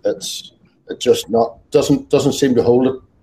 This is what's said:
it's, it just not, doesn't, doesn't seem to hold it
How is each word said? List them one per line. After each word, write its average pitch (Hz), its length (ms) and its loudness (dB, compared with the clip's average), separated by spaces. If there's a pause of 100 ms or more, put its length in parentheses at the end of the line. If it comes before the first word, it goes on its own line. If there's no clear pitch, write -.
it's, - 480 -8 (360)
it - 120 -12
just 117 300 0
not, 113 280 0 (120)
doesn't, 139 400 0
doesn't 131 240 0
seem 131 220 0
to 113 60 2
hold 123 240 2
it 131 140 -4 (220)